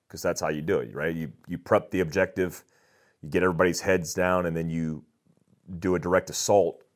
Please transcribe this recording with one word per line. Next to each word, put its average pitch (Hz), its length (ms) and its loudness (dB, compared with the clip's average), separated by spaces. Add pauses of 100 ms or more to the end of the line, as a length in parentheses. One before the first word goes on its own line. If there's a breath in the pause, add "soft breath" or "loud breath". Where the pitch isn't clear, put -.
'cause - 140 -16
that's 85 200 -2
how 80 80 -2
you 76 120 -4
do 85 160 0
it, 58 160 -6
right? 80 220 -4
You, 80 160 -8 (160)
you 87 100 -8
prep - 320 0
the 95 120 0
objective, 90 600 -2 (580 soft breath)
you 78 80 -14
get 87 120 2
everybody's 90 400 2
heads 90 320 0
down, 90 320 2
and 82 100 -4
then 82 140 -4
you 80 340 -4 (760)
do 92 160 2
a 87 40 0
direct 90 300 2
assault - 540 2 (120)